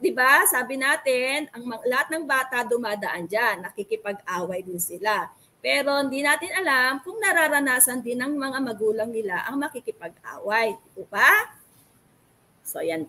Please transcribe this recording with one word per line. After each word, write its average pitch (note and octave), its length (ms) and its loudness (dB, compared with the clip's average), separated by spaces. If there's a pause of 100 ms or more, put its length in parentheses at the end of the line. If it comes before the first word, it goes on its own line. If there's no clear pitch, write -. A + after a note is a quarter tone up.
di D#4 160 2
ba, C#4 320 6
sabi C4 320 0
natin, C#4 720 0
ang A#3+ 160 -12
ma-, A3+ 160 -10
lahat B3+ 320 0
ng D#4+ 80 -4
bata B3+ 400 0
dumadaan G#3 640 -2
dyan, G#3 320 0
nakikipag-away F#3 1040 -6
din F3+ 160 -8
sila. F3 480 -2 (320)
Pero C#4 400 2
hindi C4+ 240 -2
natin D4+ 240 2 (160)
alam C4+ 400 2
kung G#4+ 160 -8
nararanasan C#4+ 800 2
din A#3+ 160 -4
ng C4 160 -2
mga C4+ 320 -4
magulang A3 480 -2
nila G#3 320 -4
ang C#4 160 -4
makikipag-away. G#3+ 1120 -4 (240)
Di F#3+ 80 -12
ba? A3+ 240 4 (1400)
So, - 160 -8
yan D#3+ 280 -2